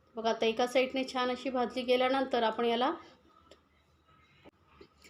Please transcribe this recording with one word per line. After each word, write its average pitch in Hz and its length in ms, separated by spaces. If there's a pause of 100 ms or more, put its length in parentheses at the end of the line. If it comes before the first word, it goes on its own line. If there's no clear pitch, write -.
(160)
बघा 226 140
आता 226 160
एका 226 200
साईडने 262 460
छान 247 180
अशी 247 200
भाजली 247 320
गेल्यानंतर 254 600
आपण 226 220
याला 240 280 (2250)